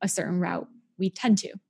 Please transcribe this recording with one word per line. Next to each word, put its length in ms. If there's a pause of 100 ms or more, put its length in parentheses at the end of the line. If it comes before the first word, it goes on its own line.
a 80
certain 320
route, 260 (300)
we 140
tend 280
to. 140 (180)